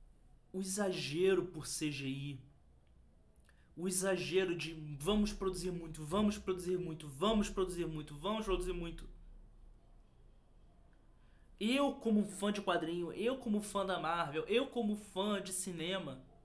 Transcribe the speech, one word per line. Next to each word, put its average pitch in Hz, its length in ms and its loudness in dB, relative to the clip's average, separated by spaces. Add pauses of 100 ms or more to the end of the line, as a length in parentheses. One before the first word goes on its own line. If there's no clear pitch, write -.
(540)
o 190 80 -4
exagero 185 880 2
por - 180 -10
C - 260 -2
G 135 160 -6
I, 139 320 -6 (1400)
o 170 120 -4
exagero 185 680 2
de 160 200 -6 (240)
vamos 208 340 4
produzir 185 380 -2
muito, 160 340 -6
vamos 202 320 4
produzir 180 400 0
muito, 156 300 -6
vamos 202 420 2
produzir 175 380 0
muito, 151 280 -6
vamos 208 300 -2
produzir 180 280 0
muito. 170 360 -6 (2500)
Eu, 262 360 4
como 214 280 4
fã 208 300 0
de 208 80 -2
quadrinho, 170 500 0
eu, 240 280 0
como 208 200 2
fã 202 240 0
da 190 160 2
Marvel, 156 480 0
eu, 247 200 4
como 208 280 0
fã 202 460 0
de 190 100 -6
cinema 165 720 -4 (220)